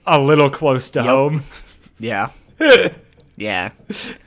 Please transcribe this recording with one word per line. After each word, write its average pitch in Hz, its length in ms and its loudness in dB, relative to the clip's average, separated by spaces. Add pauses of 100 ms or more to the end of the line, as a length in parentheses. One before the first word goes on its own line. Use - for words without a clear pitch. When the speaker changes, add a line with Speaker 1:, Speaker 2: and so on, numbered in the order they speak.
Speaker 1:
a 160 120 4
little 143 300 4
close 135 420 -2
to 143 80 -4
Speaker 2:
Yep. 120 100 0
Speaker 1:
home. 139 340 0 (560)
Speaker 2:
Yeah. 110 300 -6 (280)
Speaker 1:
<laughs> 285 320 4 (460)
Speaker 2:
Yeah. 101 360 -6 (560)